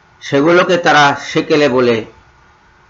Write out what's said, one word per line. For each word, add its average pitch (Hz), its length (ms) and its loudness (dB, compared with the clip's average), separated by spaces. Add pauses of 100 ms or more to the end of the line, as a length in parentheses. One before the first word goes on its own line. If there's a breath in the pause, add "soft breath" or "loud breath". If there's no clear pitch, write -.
(200)
সেগুলোকে 170 560 0
তারা 147 400 2
সেকেলে 156 520 -2
বলে 120 360 0 (840)